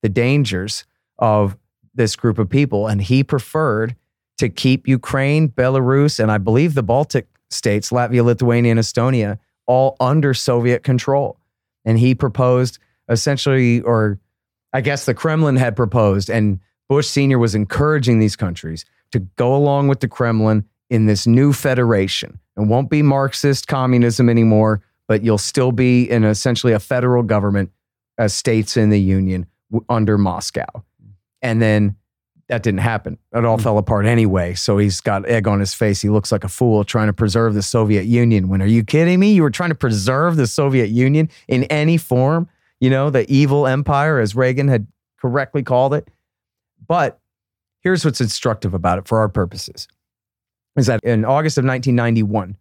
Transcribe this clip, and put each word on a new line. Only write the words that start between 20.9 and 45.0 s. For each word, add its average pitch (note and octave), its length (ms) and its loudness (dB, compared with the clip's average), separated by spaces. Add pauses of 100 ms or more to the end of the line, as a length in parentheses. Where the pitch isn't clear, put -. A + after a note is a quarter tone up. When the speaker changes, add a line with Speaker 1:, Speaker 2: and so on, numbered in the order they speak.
Speaker 1:
this G#2+ 220 0
new C3 260 4
federation. A#2 840 -2 (180)
It G2+ 40 -4
won't A#2 280 0
be D3+ 140 2
Marxist C#3 640 0
communism B2 640 2
anymore, A2 520 2 (260)
but G#2+ 140 0
you'll A2 160 2
still B2+ 340 -2
be B2 380 2
in A2+ 140 2
essentially A2+ 500 0
a G#2 60 0
federal B2 420 0
government G2+ 480 -2 (480)
as A2 160 0
states A2 440 -2
in G#2+ 120 2
the G#2 100 4
Union F#2+ 460 0 (260)
w-, A2+ 180 -4
under A2 280 0
Moscow. - 680 -4 (580)
And A2+ 200 0
then G#2+ 340 2 (540)
that A#2 140 -2
didn't G2 180 0
happen. G#2 360 -4 (160)
It A#2 120 -2
all A2+ 120 2
Speaker 2:
Hmm. A2 60 -2
Speaker 1:
fell G#2+ 140 0
apart G#2 280 0
anyway. G2 480 0
So G2+ 240 -2
he's G2+ 240 0
got G2 260 -4
egg A2+ 200 0
on G2+ 120 0
his G2 140 -4
face. G#2 280 -2
He G#2 80 -2
looks G#2 220 0
like G#2 120 -2
a G2 60 -6
fool A2 340 0
trying G#2+ 240 -2
to G2+ 60 -2
preserve A2+ 400 0
the G#2 80 -2
Soviet G#2 440 0
Union. A2+ 440 2
When, F#2+ 120 0
are G2 60 0
you A2+ 160 2
kidding E3+ 360 2
me? G3+ 140 4
You F3+ 100 4
were D3 60 2
trying E3+ 200 -4
to D#3+ 60 -2
preserve C3 600 0
the C#3+ 100 2
Soviet C3 420 0
Union C3+ 420 0 (180)
in B2+ 180 0
any D#3 320 0
form? D3+ 500 0 (340)
You B2+ 80 2
know, C3+ 200 0
the C3 220 0
evil C#3+ 340 2
empire, C#3 540 0
as G#2+ 160 -2
Reagan B2+ 320 0
had A#2 200 0 (300)